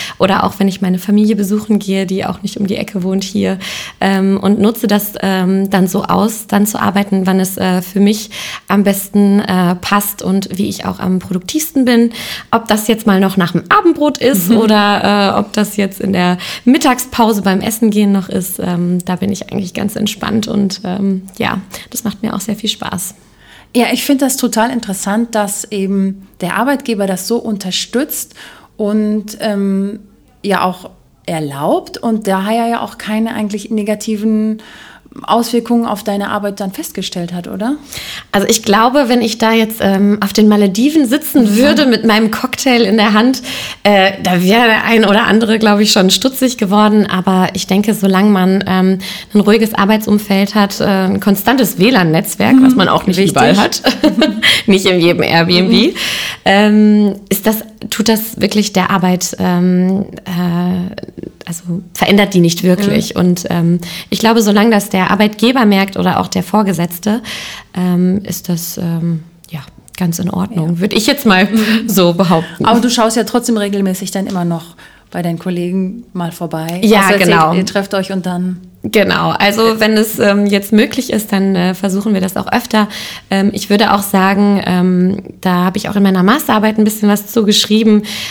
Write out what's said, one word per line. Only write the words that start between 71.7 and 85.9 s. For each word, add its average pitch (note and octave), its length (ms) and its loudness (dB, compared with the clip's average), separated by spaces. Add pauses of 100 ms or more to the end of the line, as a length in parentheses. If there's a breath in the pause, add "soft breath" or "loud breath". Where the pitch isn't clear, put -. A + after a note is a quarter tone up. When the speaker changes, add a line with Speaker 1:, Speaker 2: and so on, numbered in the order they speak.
Speaker 1:
so F3 260 4
behaupten. E3+ 520 0
Speaker 2:
Aber A3+ 140 4
du A#3+ 100 2
schaust A3+ 260 0
ja A#3 100 2
trotzdem A#3+ 320 -2
regelmäßig G3 520 -2
dann G3 160 -4
immer F#3+ 180 -4
noch E3+ 320 -6 (360 loud breath)
bei F3 100 -6
deinen E3+ 160 -4
Kollegen F#3 760 -4
mal E3+ 180 -6
vorbei. E3 520 -8
Speaker 1:
Ja, G#3 180 6
Speaker 2:
Außer G3 180 4
ihr F#3 60 4
Speaker 1:
genau. E3 260 4
Speaker 2:
seht, F3+ 80 0
ihr F#3+ 80 0
trefft G3 260 -4
euch F#3+ 180 -2
und F#3 140 -4
dann F3+ 360 -4 (260)
Speaker 1:
Genau, F3+ 440 0
also A3 480 2
wenn G#3+ 180 2
es, A3 220 0
ähm, G3+ 260 2
jetzt G3+ 260 0
möglich G#3+ 400 2
ist, G#3+ 200 -4
dann, G3 240 0
äh, F3+ 180 0
versuchen G3+ 400 -2
wir F#3+ 80 0
das F#3 160 -4
auch G3 80 -4
öfter. G#3+ 420 0 (440 loud breath)
Ähm, G3 200 0
ich - 200 -4
würde G3+ 240 4
auch G3+ 80 0
sagen, G3 600 2
ähm, F3+ 600 0 (180)
da F3+ 240 0
hab F#3 100 0
ich - 140 -6
auch - 60 -4